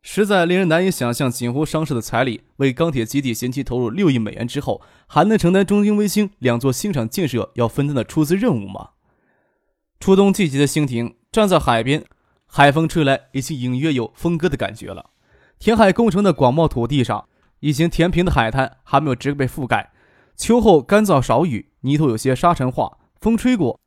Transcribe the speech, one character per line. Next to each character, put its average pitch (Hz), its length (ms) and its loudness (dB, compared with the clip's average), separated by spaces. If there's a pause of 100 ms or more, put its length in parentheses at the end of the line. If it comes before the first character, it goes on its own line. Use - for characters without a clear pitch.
实 202 200 -2
在 190 180 2
令 180 140 0
人 190 100 0
难 165 160 2
以 190 60 0
想 120 240 -4
象， 131 160 -2
景 120 200 -6
湖 143 140 -2
商 156 200 -4
事 147 100 -6
的 117 60 -2
财 - 240 -2
力 117 180 -6 (140)
为 135 180 0
钢 160 180 -2
铁 113 140 -2
基 139 160 -4
地 123 100 -4
先 123 180 -6
期 131 140 -6
投 123 140 -6
入 120 100 -2
六 170 220 2
亿 123 80 0
美 110 140 -4
元 120 140 -8
之 139 140 -6
后， - 220 -8 (240)
还 151 180 2
能 214 140 2
承 170 120 2
担 190 140 2
中 208 180 0
兴 208 140 0
卫 208 100 0
星 202 240 -2 (100)
两 120 200 0
座 135 100 0
新 196 220 -6
厂 117 160 -4
建 175 180 -4
设 117 280 -4
要 117 120 0
分 139 200 -2
担 147 100 -4
的 110 80 -2
出 - 180 -2
资 156 140 0
任 202 180 0
务 101 140 -6
吗？ - 220 -16 (1080)
初 190 160 4
冬 196 160 6
季 190 160 0
节 139 120 -2
的 143 80 4
兴 147 200 -2
亭 120 300 -6 (160)
站 214 160 2
在 175 100 4
海 120 240 0
边， 139 220 -2 (400)
海 143 260 4
风 160 160 0
吹 160 160 0
来， 135 300 0
已 135 80 -4
经 135 180 -8
隐 123 200 -4
约 151 160 -2
有 117 200 -4
风 170 220 -4
歌 160 100 -2
的 147 120 -2
感 107 160 -6
觉 - 180 -14
了。 - 200 -18 (460)
填 226 160 0
海 208 160 6
工 226 200 2
程 196 120 0
的 185 120 4
广 127 200 2
袤 160 140 2
土 117 180 -2
地 135 160 0
上， 107 240 -4 (340)
已 147 120 -2
经 160 160 0
填 165 220 0
平 180 160 0
的 165 40 0
海 117 200 0
滩 131 320 -4
还 - 180 2
没 151 80 -2
有 127 60 0
植 135 180 -4
被 139 140 -2
覆 127 200 -6
盖， 107 280 -4 (420)
秋 233 240 2
后 180 220 6
干 208 200 4
燥 165 200 2
少 131 240 0
雨， 117 240 -6 (100)
泥 139 160 0
土 147 140 2
有 110 60 -2
些 127 200 0
沙 175 160 2
尘 127 180 -2
化， - 280 -6 (200)
风 226 200 0
吹 247 180 0
过 143 300 -2